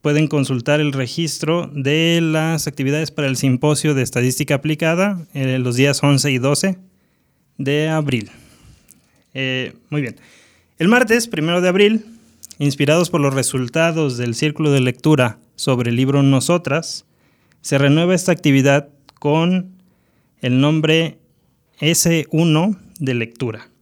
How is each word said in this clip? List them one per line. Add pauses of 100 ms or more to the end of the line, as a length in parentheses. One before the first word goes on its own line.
pueden
consultar
el
registro
de
las
actividades
para
el
simposio
de
estadística
aplicada,
eh,
los
días
once
y
doce (800)
de
abril. (1040)
Eh, (180)
muy
bien. (600)
El
martes,
primero
de
abril, (540)
inspirados
por
los
resultados
del
círculo
de
lectura (160)
sobre
el
libro
Nosotras, (560)
se
renueva
esta
actividad (300)
con (720)
el
nombre (640)
S
uno (220)
de
lectura. (120)